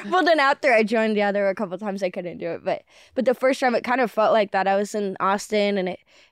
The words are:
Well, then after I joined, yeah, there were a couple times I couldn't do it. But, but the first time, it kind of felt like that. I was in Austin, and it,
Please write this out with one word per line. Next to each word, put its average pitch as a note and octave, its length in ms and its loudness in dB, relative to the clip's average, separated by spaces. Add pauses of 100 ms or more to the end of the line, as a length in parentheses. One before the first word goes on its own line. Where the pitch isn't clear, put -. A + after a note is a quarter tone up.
(100)
Well, F4+ 140 2
then D#4+ 160 4
after C#4 320 2
I A3 100 6
joined, A3 340 0
yeah, G3+ 140 2
there G3+ 140 0
were G3 40 0
a F#3+ 60 0
couple F#3 240 -8
times G3 240 -8
I F#3 80 -2
couldn't F3 280 -10
do E3+ 120 -6
it. A#2+ 140 -10
But, F3 180 -4 (320)
but A#3+ 100 -2
the B3 100 2
first C4 260 0
time, B3+ 160 2
it - 80 -4
kind B3+ 160 0
of A#3 100 0
felt G#3+ 220 2
like G#3+ 180 2
that. F#3+ 160 -2
I G3 80 2
was G3+ 220 -2
in G3 240 -4
Austin, G3+ 580 0
and F#3 100 -2
it, F3+ 120 -10 (320)